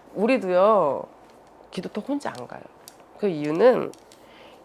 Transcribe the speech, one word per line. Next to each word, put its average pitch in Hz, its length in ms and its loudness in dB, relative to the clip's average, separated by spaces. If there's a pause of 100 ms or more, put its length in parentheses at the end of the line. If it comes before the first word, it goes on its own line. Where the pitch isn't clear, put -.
(140)
우리도요, 190 880 2 (680)
기도터 185 300 -10
혼자 285 360 -8
안 123 120 -12
가요. - 140 -16 (560)
그 208 100 -2
이유는 156 640 2 (720)